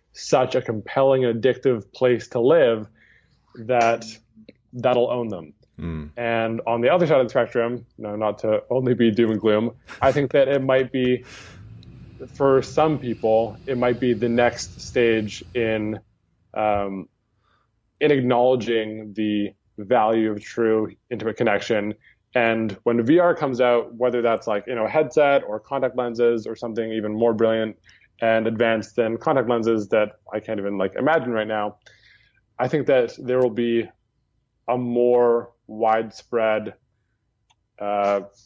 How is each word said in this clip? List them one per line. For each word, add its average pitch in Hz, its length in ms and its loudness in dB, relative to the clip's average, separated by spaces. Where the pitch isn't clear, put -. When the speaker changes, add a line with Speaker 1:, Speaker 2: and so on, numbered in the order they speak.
Speaker 1:
such - 420 0
a 127 60 0
compelling 131 640 0
and 113 180 -2
addictive 123 480 0
place 123 380 0
to 123 100 -4
live 120 480 2
that 117 500 0
that'll 120 400 0
own 120 160 -4
them. 85 260 -12
Speaker 2:
Mm. 80 360 -8
Speaker 1:
And 113 500 -4
on 117 140 -2
the 123 100 2
other 175 160 4
side 143 140 4
of 127 60 2
the 107 40 -6
spectrum, 120 560 -2
no, 104 180 -10
not 107 240 -2
to 107 300 0
only 127 240 0
be 117 180 2
doom 110 200 2
and 107 100 -2
gloom, 110 340 2
I 135 120 4
think 143 180 -2
that 139 160 4
it 139 160 2
might 131 280 2
be, 127 340 0
for 135 280 4
some 151 360 0
people, 113 600 0
it 131 100 -4
might 123 220 0
be 123 140 2
the 113 160 -2
next 120 500 0
stage 110 640 0
in, 110 460 -4
um, 101 560 -4
in 147 120 2
acknowledging 120 1040 0
the 104 400 -2
value 110 540 0
of 104 100 -8
true 110 540 -2
intimate 110 260 -6
connection. 107 580 -2
And 113 400 0
when 120 220 2
V 160 140 4
R 175 140 4
comes 135 280 -2
out, 120 340 2
whether 120 260 0
that's, 117 240 0
like, 104 220 -4
you 127 80 -6
know, 113 100 -2
a 104 40 -2
headset 143 540 2
or 107 160 -8
contact 131 380 -6
lenses 117 480 0
or 113 100 -10
something 113 360 -6
even 107 220 -4
more 113 200 2
brilliant 110 440 0
and 113 260 2
advanced 113 500 -2
than 113 200 0
contact 135 300 0
lenses 113 420 0
that 107 300 0
I 107 80 -6
can't 107 180 -8
even, 101 180 -4
like, 95 180 -2
imagine 131 360 0
right 110 160 -2
now, 107 300 -6
I 127 80 -2
think 117 200 -2
that 127 300 2
there 127 220 -2
will 123 100 4
be 117 400 -2
a 120 100 0
more 120 760 2
widespread, 110 1080 -2
uh, 101 420 0